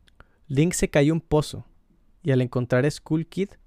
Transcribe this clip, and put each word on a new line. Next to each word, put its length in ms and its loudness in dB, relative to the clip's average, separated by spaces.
Link 260 0
se 160 -2
cae 200 4
a 40 2
un 80 -2
pozo 440 -2
y 80 0
al 100 2
encontrar 440 0
a 60 0
Skull 360 -4
Kid, 220 -6